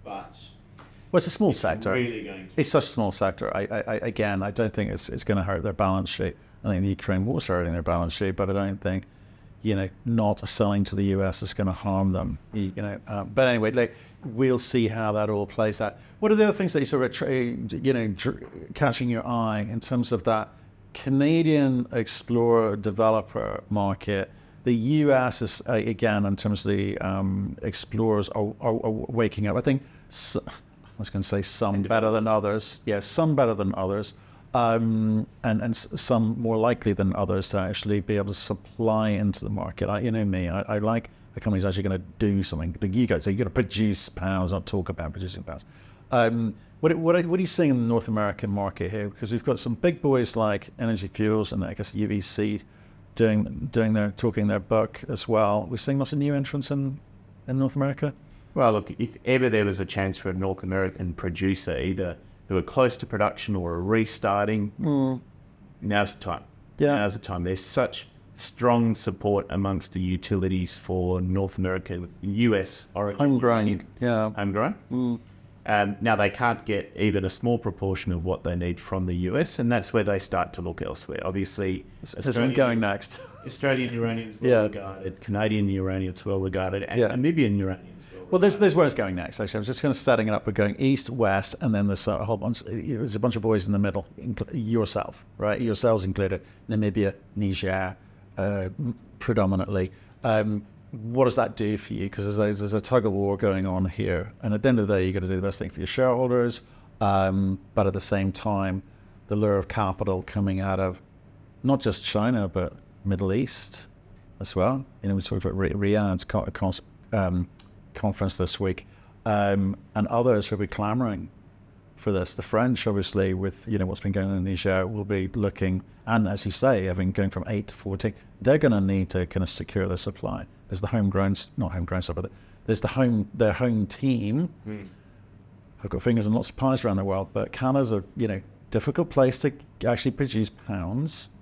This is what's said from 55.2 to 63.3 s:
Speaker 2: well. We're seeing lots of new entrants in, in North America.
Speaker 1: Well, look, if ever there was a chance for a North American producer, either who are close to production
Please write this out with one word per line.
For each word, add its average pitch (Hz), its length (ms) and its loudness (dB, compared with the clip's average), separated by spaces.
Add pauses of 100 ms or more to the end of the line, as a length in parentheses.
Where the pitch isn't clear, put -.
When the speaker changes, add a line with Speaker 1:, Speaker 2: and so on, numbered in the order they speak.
Speaker 2:
well. 107 420 2
We're 123 80 -6
seeing 139 220 0
lots 135 140 -2
of 147 60 -2
new 143 140 0
entrants 139 380 -2
in, 139 280 -2 (480)
in 131 120 -2
North 135 160 2
America. 139 380 0 (400)
Speaker 1:
Well, 123 180 6
look, 104 260 0
if 113 280 -4
ever 127 240 4
there 107 160 4
was 98 140 0
a 95 60 -2
chance 95 320 -2
for - 120 -6
a 92 40 -2
North 95 300 -2
American 92 500 -2
producer, 90 640 -2
either 87 400 -2 (300)
who 95 100 0
are 90 60 2
close 127 340 2
to - 80 -8
production 104 500 -2